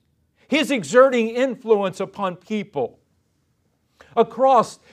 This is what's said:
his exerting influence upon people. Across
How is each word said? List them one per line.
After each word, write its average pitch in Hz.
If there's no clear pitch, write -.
his 262
exerting 240
influence 220
upon 190
people. 196
Across 233